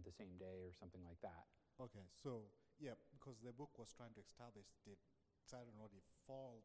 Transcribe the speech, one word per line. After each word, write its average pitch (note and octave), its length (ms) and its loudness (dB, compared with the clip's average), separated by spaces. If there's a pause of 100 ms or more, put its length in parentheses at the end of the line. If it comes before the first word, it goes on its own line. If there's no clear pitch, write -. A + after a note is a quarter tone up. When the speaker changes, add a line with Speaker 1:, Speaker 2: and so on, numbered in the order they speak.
Speaker 1:
the F#2 80 0
same F#2 280 0
day F#2 240 4
or F2+ 120 2
something F2+ 280 -2
like E2+ 180 -2
that. F2 220 4 (360)
Speaker 2:
Okay, A2+ 240 0 (120)
so, A#2+ 280 6 (360)
yeah, B2+ 160 2 (160)
because C3+ 320 -4
the A#2+ 80 2
book C#3+ 240 -2
was A2+ 160 -2
trying A#2 240 -4
to G2+ 80 -4
establish, G#2+ 400 0 (200)
did G2 120 -2 (480)
Satan A#2+ 320 0
already G#2 240 -2 (240)
fall C3 400 2